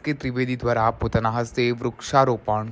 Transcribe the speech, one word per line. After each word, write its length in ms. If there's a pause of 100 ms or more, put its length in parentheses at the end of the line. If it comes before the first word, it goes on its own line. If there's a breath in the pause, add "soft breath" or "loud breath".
કે 160
ત્રિવેદી 400
દ્વારા 400
પોતાના 320
હસ્તે 260 (200)
વૃક્ષારોપણ 920